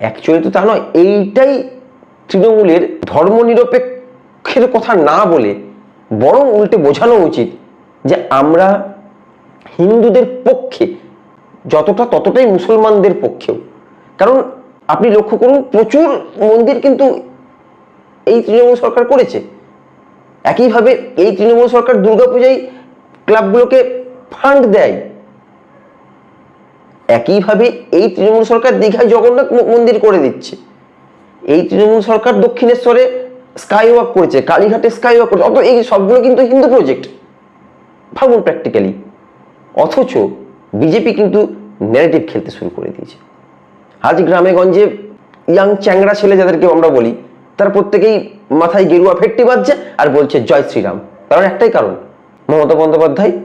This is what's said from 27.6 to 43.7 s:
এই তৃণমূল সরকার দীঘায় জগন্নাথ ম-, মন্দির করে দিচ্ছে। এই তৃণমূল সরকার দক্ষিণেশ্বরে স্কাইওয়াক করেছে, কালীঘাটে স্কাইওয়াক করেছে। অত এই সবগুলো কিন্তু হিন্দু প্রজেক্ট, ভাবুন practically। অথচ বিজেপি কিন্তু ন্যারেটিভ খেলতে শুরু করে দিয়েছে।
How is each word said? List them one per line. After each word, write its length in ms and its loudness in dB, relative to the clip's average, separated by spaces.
এই 180 0
তৃণমূল 340 0
সরকার 360 0
দীঘায় 280 0
জগন্নাথ 460 2
ম-, 180 0
মন্দির 280 2
করে 180 2
দিচ্ছে। 380 -4
এই 260 0
তৃণমূল 340 2
সরকার 400 -2
দক্ষিণেশ্বরে 840 0
স্কাইওয়াক 500 2
করেছে, 340 0
কালীঘাটে 480 0
স্কাইওয়াক 400 0
করেছে। 180 0
অত 100 0
এই 260 2
সবগুলো 380 2
কিন্তু 200 2
হিন্দু 260 2
প্রজেক্ট, 400 0
ভাবুন 280 0
practically। 500 -4
অথচ 420 -2
বিজেপি 400 -2
কিন্তু 420 -2
ন্যারেটিভ 440 0
খেলতে 240 -10
শুরু 240 -12
করে 140 -10
দিয়েছে। 260 -18